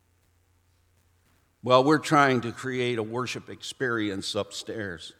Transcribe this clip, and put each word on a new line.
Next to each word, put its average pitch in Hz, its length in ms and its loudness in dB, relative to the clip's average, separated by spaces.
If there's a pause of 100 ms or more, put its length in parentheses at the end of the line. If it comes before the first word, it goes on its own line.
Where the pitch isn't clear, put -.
(1600)
while 127 240 6
we're 151 140 6
trying 139 420 4
to 117 100 -6
create 127 460 -4
a 113 60 -2
worship 113 480 -8
experience 107 840 -4
upstairs. 101 840 -8